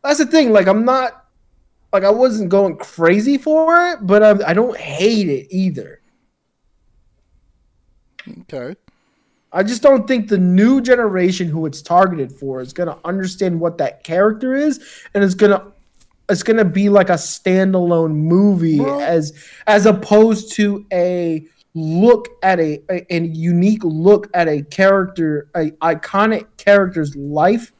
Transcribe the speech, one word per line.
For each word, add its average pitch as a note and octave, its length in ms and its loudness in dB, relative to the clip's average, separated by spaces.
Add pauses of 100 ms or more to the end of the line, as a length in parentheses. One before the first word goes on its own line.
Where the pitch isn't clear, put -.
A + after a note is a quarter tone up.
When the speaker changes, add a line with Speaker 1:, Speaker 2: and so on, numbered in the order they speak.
Speaker 1:
That's C#4+ 160 0
the C#4 80 0
thing. C#4 260 2
Like, F#3 140 4
I'm G#3+ 180 0
not, B3+ 400 -2 (680)
like, G3 120 0
I G3+ 80 4
wasn't A3 380 0
going G3 280 0
crazy G#3 600 0
for D#4+ 480 2
it, E4 180 -6
but G3+ 160 4
I, G#3 300 4
I - 20 0
don't A#3 240 -2
hate F#3+ 500 -2
it C3+ 220 -6
either. D#3+ 500 -6 (2500)
Speaker 2:
Okay. C#3 340 -14 (760)
Speaker 1:
I F#3+ 120 -2
just A3+ 200 -4
don't C4+ 240 4
think A#3+ 220 -2
the G3+ 80 0
new G3 440 4
generation F#3+ 680 0
who D#3+ 180 -4
it's C#3 160 -10
targeted F3 500 0
for C3+ 300 -10
is B2+ 120 -16
gonna F3 320 -8
understand F#3 540 -4
what E3+ 180 -4
that - 260 -6
character G#3+ 520 -2
is, D4 240 -2 (340)
and G3+ 100 2
it's F#3 120 0
gonna, G3+ 360 2 (580)
it's F#3+ 120 -2
gonna A3 240 0
be F#3+ 240 0
like F#3+ 200 4
a F3+ 40 0
standalone F3 1000 -2
movie E3 640 0
Speaker 2:
Bro. C#3 220 -2
Speaker 1:
as, D#3 320 -2 (340)
as G#3 180 4
opposed G#3+ 680 2
to G#3 380 -2
a F3 540 -2 (300)
look F3 520 2 (160)
at F#3 160 2
a, D3+ 300 -2
a, F3+ 240 -6
a E3+ 80 -2
unique E3+ 600 0
look F3+ 500 0
at F3 140 0
a D3 160 -2
character, F3+ 920 -2
a D#3 160 -4 (100)
iconic G3 640 -2 (120)
character's F#3 580 0
life D#3 640 -2